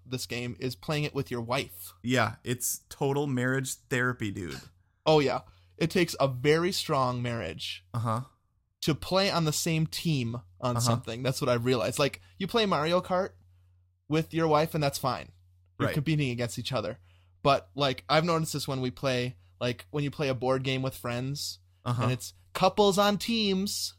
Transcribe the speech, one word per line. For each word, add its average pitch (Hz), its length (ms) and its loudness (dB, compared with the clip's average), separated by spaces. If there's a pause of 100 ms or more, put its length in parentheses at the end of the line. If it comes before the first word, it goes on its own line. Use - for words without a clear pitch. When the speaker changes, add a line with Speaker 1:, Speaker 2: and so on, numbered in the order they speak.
Speaker 1:
this 127 220 -8
game 120 340 -6
is 127 160 -4
playing 151 280 -2
it 147 100 -4
with 143 160 -4
your 123 100 -4
wife. - 640 -6
Speaker 2:
Yeah, 117 320 2 (100)
it's - 460 -4
total 143 360 0
marriage 131 500 -2 (120)
therapy, 123 420 0
dude. 87 300 -8 (460)
Speaker 1:
Oh, 151 140 8
yeah. 131 200 2 (380)
It 165 120 0
takes 175 300 2
a 139 80 4
very 151 420 2
strong 127 520 0
marriage 113 600 -6 (120)
Speaker 2:
Uh-huh. 117 300 -2 (580)
Speaker 1:
to 151 120 2
play 190 360 0
on 165 160 2
the 147 80 0
same 160 320 0
team 127 480 -2 (260)
on 123 160 0
Speaker 2:
Uh-huh. 117 40 0
Speaker 1:
something. 117 420 0
That's 127 180 -2
what 139 80 0
I've 120 160 2
realized. 123 340 2
Like, 143 220 0 (160)
you 190 100 -4
play 220 200 2
Mario 170 340 2
Kart 185 300 0 (760)
with 160 280 0
your 160 140 2
wife, 151 260 4
and 151 100 0
that's 139 140 0
fine. 107 340 -4 (460)
You're 117 80 0
Speaker 2:
Right. 90 80 0
Speaker 1:
competing 151 360 0
against 120 280 -4
each 127 160 -6
other. - 240 -4 (460)
But, 139 300 4
like, 135 340 -2
I've 160 160 4
noticed 160 280 0
this 147 160 -4
when 135 120 -2
we 127 120 -2
play, 123 440 -2 (240)
like, 123 300 -4
when 147 140 -2
you 139 80 -4
play 147 160 -2
a 131 60 0
board 127 280 0
game 131 180 0
with 131 160 -2
friends, 127 640 -6 (260)
Speaker 2:
Uh-huh. 120 200 0
Speaker 1:
and 123 80 2
it's - 220 -8 (180)
couples 190 460 4
on 208 200 4
teams. 208 800 -2